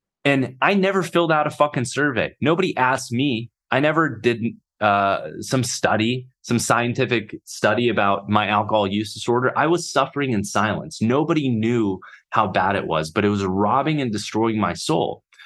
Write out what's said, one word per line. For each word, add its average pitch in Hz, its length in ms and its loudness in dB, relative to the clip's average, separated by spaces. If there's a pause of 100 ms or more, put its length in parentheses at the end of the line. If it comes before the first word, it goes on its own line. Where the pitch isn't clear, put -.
(240)
And 135 360 0
I 170 140 2
never 190 300 2
filled 170 260 0
out 151 160 2
a 143 40 -4
fucking 147 340 0
survey. 120 560 -2
Nobody 170 360 0
asked 127 360 0
me. 120 380 -2 (200)
I 123 80 2
never 151 400 0
did, 117 240 0 (380)
uh, 101 480 2 (120)
some 127 220 -2
study, 117 640 -2 (160)
some 120 160 0
scientific 117 840 0
study 117 440 0
about 101 400 0
my 104 200 2
alcohol 104 400 2
use 104 260 -4
disorder. 120 420 0
I 151 120 2
was 165 240 -2
suffering 135 400 0
in 101 100 0
silence. 101 580 -2
Nobody 147 480 2
knew 110 520 0 (300)
how 110 180 0
bad 95 260 2
it - 140 -4
was, 80 240 -2
but 101 120 0
it 104 40 6
was 101 160 0
robbing 120 560 0
and 127 100 -2
destroying 107 480 -2
my 90 140 0
soul, - 500 -2 (240)